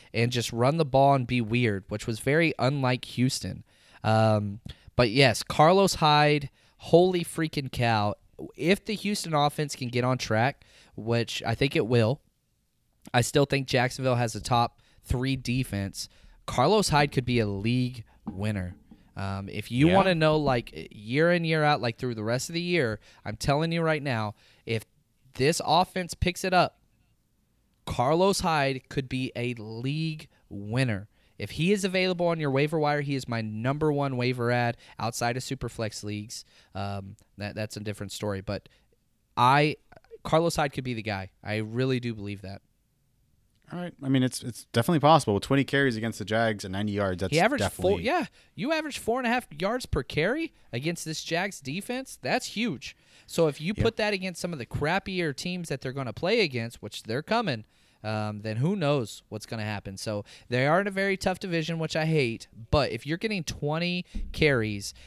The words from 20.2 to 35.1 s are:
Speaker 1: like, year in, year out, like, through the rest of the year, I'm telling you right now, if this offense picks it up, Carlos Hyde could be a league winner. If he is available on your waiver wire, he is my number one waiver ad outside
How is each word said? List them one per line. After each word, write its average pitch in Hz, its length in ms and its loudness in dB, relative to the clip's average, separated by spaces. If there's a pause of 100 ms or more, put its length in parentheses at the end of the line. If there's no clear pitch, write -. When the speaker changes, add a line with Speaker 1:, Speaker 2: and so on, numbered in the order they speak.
Speaker 1:
like, 127 560 -2
year 131 400 2
in, 170 120 2
year 160 200 2
out, 147 160 2
like, 117 160 -2
through 123 180 -4
the 110 80 -6
rest 117 280 -2
of - 20 -10
the 170 80 -4
year, 165 400 0 (240)
I'm 107 120 -8
telling 156 360 0
you 165 80 0
right 156 220 0
now, 110 320 -2 (320)
if 113 180 -4 (500)
this 143 300 0
offense 180 500 0
picks - 300 -4
it 185 80 0
up, 175 260 4 (1080)
Carlos 170 540 2
Hyde 139 480 -2
could 135 200 -4
be 131 260 -4
a 123 200 -4
league 139 720 -6 (200)
winner. 104 600 -2 (300)
If 104 140 -8
he 170 200 0
is 202 120 0
available 185 420 0
on 170 140 0
your 147 100 0
waiver 147 280 0
wire, 147 220 0
he 143 140 -4
is 131 140 -4
my 117 120 -2
number 127 520 -2
one 139 240 -2
waiver 123 340 0
ad 120 260 0 (220)
outside 120 380 -2